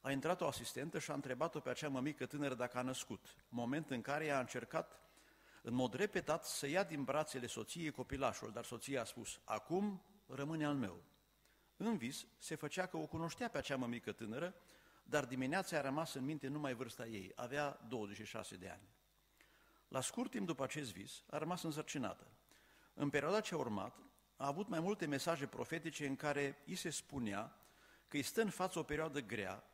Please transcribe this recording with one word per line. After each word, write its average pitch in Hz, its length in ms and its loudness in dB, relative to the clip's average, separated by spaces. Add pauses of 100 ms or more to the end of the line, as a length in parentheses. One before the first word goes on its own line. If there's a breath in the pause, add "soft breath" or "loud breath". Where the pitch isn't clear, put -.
a 135 100 0
intrat 151 300 4
o 160 60 4
asistentă 139 520 -2
și 156 120 -4
a - 20 0
întrebat-o 139 460 0
pe 131 100 -2
acea 143 200 0
mămică 135 360 0
tânără 143 300 0
dacă 123 220 0
a 123 40 4
născut, - 540 -4 (140)
moment 123 400 0
în 123 120 0
care 147 240 0
ea 143 120 4
a - 20 6
încercat - 580 -2 (680 loud breath)
în 117 80 0
mod 127 200 4
repetat 180 520 2
să - 220 -2
ia 175 160 6
din 156 200 0
brațele 135 440 2
soției 147 440 -4
copilașul, 123 600 0
dar 117 140 -6
soția 123 360 -2
a - 20 -2
spus: - 400 -8
„Acum 185 600 0 (220)
rămâne 147 400 0
al 147 100 4
meu.” 92 280 -2 (760 soft breath)
În 214 200 2
vis 123 300 -4 (100)
se - 180 -6
făcea 170 300 0
că 165 120 -4
o 156 100 0
cunoștea 165 420 -2
pe - 80 -2
acea 139 180 2
mămică 117 360 0
tânără, 123 440 -2 (480 loud breath)
dar 147 220 4
dimineața 131 520 2
a 143 40 4
rămas 143 320 0
în 131 120 -2
minte 143 220 -2
numai 143 260 0
vârsta 117 320 -4
ei, 98 300 -6
avea 139 520 0
douăzeci 107 280 -2
și 107 100 -8
șase 107 300 -6
de 92 140 -10
ani. - 180 -12 (1000 loud breath)
La 131 140 0
scurt 240 300 -2
timp 202 140 0
după 147 180 0
acest 131 300 -2
vis, 101 360 -10
a 151 80 -2
rămas 170 260 0
însărcinată. 147 640 -2 (680 loud breath)
În 143 160 2
perioada 151 320 4
ce - 120 -2
a 165 40 0
urmat, 110 400 0 (380)
a 139 120 0
avut 175 200 0
mai 175 120 2
multe 185 260 2
mesaje 143 420 2
profetice 151 600 -2
în 135 80 2
care 143 500 2
i 185 100 -4
se 175 140 -2
spunea 117 680 -2 (500 loud breath)
că - 80 -8
îi 139 80 4
stă - 180 2
în 214 80 6
față 185 300 0
o 156 40 0
perioadă 151 380 0
grea 101 520 -2